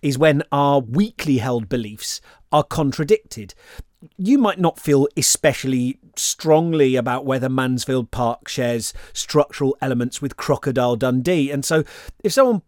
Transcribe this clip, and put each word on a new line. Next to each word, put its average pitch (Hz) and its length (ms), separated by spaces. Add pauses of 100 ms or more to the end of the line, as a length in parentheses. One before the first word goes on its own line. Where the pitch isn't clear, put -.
is 139 160
when 151 320
our 143 300
weakly 135 580
held 117 300
beliefs 107 520 (300)
are 151 140
contradicted. 147 880 (640)
You 208 180
might 202 240
not 170 180
feel 143 380
especially 131 800 (160)
strongly 156 800
about 127 300
whether 131 240
Mansfield 127 640
Park 120 380
shares 120 440 (220)
structural - 640
elements 127 400
with 143 160
Crocodile 123 600
Dundee, 131 540
and 139 140
so 160 200 (380)
if 190 80
someone 247 380